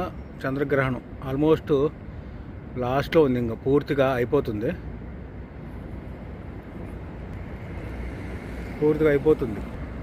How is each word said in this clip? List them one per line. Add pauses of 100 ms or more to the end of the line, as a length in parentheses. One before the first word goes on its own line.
(420)
చంద్రగ్రహణం (280)
almost (1080)
లాస్ట్లో
ఉంది,
ఇంకా
పూర్తిగా (120)
అయిపోతుంది, (4000)
పూర్తిగా
అయిపోతుంది, (400)